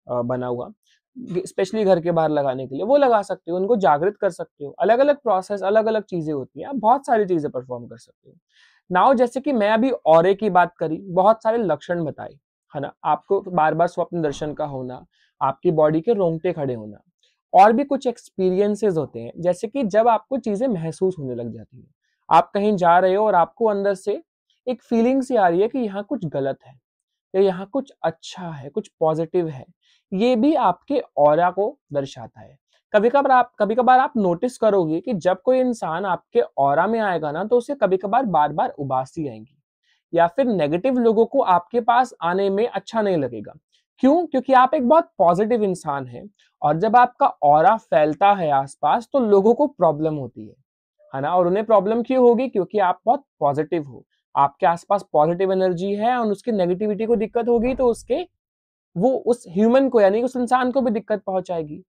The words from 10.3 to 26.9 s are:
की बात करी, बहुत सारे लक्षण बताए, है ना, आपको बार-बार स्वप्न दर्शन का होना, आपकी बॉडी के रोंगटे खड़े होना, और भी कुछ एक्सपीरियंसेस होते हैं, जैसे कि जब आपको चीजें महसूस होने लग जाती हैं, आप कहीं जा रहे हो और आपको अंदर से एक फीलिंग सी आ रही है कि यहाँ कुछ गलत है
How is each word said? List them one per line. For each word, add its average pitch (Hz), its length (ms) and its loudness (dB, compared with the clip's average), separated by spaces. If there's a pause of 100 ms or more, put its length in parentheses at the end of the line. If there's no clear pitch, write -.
की 208 160 -2
बात 175 260 2
करी, 160 200 -4
बहुत 196 460 0
सारे 226 160 0
लक्षण 175 460 -4
बताए, 135 340 -12 (360)
है 147 60 -8
ना, 143 140 -10 (100)
आपको 165 360 -2
बार-बार 165 480 0
स्वप्न 170 340 -6
दर्शन 151 320 -6
का 151 100 -8
होना, 131 420 -12 (360)
आपकी 139 280 -2
बॉडी 156 300 2
के 233 120 -2
रोंगटे 175 400 -2
खड़े 139 220 -6
होना, 107 260 -14 (540)
और 202 180 8
भी 254 120 0
कुछ 277 220 -4
एक्सपीरियंसेस 202 920 -2
होते 123 240 -6
हैं, 117 180 -14
जैसे 180 300 -4
कि 277 140 -4
जब 220 260 2
आपको 233 300 -2
चीजें 226 300 -4
महसूस 180 500 -4
होने 131 160 -10
लग 117 180 -10
जाती 110 280 -20
हैं, - 140 -20 (360)
आप 165 200 4
कहीं 208 260 0
जा 170 220 4
रहे 185 160 2
हो 214 120 0
और 202 80 2
आपको 175 320 0
अंदर 202 280 0
से 208 280 -6 (460)
एक 247 140 -8
फीलिंग 247 400 0
सी 247 140 -2
आ 190 120 4
रही 175 120 2
है 220 80 2
कि 277 100 -6
यहाँ 202 260 -6
कुछ 220 220 -8
गलत 135 400 -6
है 131 140 -20 (540)